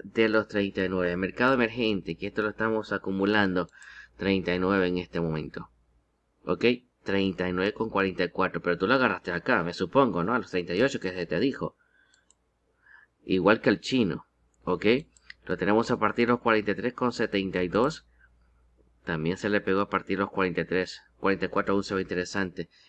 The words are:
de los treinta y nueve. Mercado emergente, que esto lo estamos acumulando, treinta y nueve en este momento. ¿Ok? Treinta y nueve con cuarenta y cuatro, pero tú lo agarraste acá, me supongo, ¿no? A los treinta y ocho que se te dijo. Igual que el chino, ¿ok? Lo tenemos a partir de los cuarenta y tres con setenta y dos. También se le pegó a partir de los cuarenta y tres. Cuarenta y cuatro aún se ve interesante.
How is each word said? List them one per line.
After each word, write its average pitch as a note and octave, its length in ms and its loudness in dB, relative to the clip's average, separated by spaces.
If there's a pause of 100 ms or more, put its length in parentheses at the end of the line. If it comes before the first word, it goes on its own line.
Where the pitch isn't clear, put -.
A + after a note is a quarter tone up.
de A2 240 2
los A2 180 2
treinta G2+ 380 0
y - 20 0
nueve. F2+ 300 0
Mercado A#2+ 380 2
emergente, A2 600 0
que G2+ 120 -8
esto G#2 140 -4
lo G#2+ 60 -2
estamos A2 460 -4
acumulando, G2 760 0 (480)
treinta F2+ 400 0
y F#2 40 0
nueve F#2 280 2
en F2+ 120 -2
este F2 200 -6
momento. D#2+ 500 -6 (760)
¿Ok? F2+ 180 -2 (400)
Treinta F#2+ 460 0
y - 20 -2
nueve F#2 220 0
con A2+ 160 -4
cuarenta F#2+ 340 0
y F2 60 0
cuatro, F2 320 -2
pero E2+ 160 0
tú F#2 100 0
lo A#2+ 60 4
agarraste G#2+ 400 0
acá, G2 280 2
me E2+ 120 -2
supongo, F#2 500 2
¿no? A2 120 0
A A#2+ 40 0
los G2 120 -10
treinta F2+ 220 -4
y F#2+ 80 2
ocho C3+ 200 0
que F#2 100 -6
se F2+ 140 -6
te D#2+ 160 -2
dijo. A#2+ 340 -4 (1500)
Igual F#2+ 340 4
que B2+ 120 4
el G2 100 0
chino, G#2 440 0 (380)
¿ok? F2+ 220 -2 (580)
Lo F2+ 140 -6
tenemos G#2+ 340 2
a A#2 80 0
partir G#2+ 280 2
de A#2+ 40 4
los A#2+ 80 0
cuarenta G#2+ 320 2
y F#2 40 -2
tres A2 180 -4
con B2 180 -2
setenta F#2+ 500 -2
y F2+ 60 0
dos. A2+ 380 0 (960)
También E2 320 -2
se G#2 140 -4
le G#2 100 2
pegó G2 220 0
a G2+ 80 -4
partir F#2+ 260 -2
de F#2+ 80 0
los F#2+ 80 -6
cuarenta F2+ 300 -2
y E2 40 -4
tres. F2+ 360 -4 (160)
Cuarenta F#2+ 300 0
y - 20 -10
cuatro G2 240 -2
aún G2 100 0
se G#2 100 -8
ve F#2+ 100 0
interesante. F2+ 680 -6 (200)